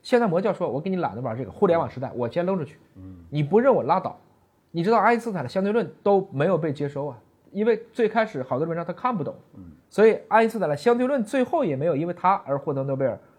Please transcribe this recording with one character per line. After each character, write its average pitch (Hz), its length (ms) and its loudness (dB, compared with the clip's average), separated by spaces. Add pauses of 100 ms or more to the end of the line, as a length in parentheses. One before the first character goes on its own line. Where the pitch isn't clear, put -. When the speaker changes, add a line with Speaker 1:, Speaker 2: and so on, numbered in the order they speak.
Speaker 1:
现 240 180 2
在 233 80 2
魔 175 140 2
教 208 120 0
说 170 180 -4
，“我 131 80 -4
给 180 100 -6
你 185 80 -2
懒 120 180 -4
得 120 60 -10
玩 117 160 -6
这 131 80 -6
个， 92 60 -12
互 - 160 0
联 170 100 4
网 143 120 -2
时 - 100 -12
代， 123 160 -8
我 117 140 -2
先 175 160 -2
扔 190 120 -2
出 156 60 -4
去。 - 140 -16 (180)
Speaker 2:
嗯。 - 220 -18 (120)
Speaker 1:
你 147 120 -2
不 151 180 2
认 254 140 4
我 135 100 0
拉 160 140 2
倒。” - 200 -6 (540)
你 165 120 -4
知 214 80 2
道 233 60 4
爱 214 160 4
因 233 60 0
斯 233 120 -8
坦 175 100 -4
的 123 60 -6
相 190 160 -2
对 202 80 0
论 214 180 -2 (140)
都 196 300 4
没 143 140 2
有 185 100 2
被 156 160 -2
接 143 140 -4
收 143 200 -8
啊， 120 100 -14 (340)
因 208 140 -2
为 226 160 2 (120)
最 220 160 2
开 220 160 0
始 143 180 -6
好 127 140 -2
多 160 100 -2
文 165 80 -4
章 170 100 -6
他 175 60 -8
看 247 240 -4
不 151 80 -4
懂。 - 100 -8 (200)
Speaker 2:
嗯。 95 100 -18 (260)
Speaker 1:
所 214 160 4
以 214 220 6
爱 226 160 4
因 226 60 2
斯 226 100 -6
坦 175 80 -2
的 147 80 0
相 240 220 2
对 247 100 0
论 269 160 0
最 262 200 0
后 285 200 0
也 147 140 -2
没 143 80 -2
有 165 100 0
因 156 100 -2
为 175 80 -4
他 185 200 2 (120)
而 139 120 -2
获 143 160 -4
得 135 100 -2
诺 139 120 -4
贝 135 100 -2
尔 110 120 -2 (220)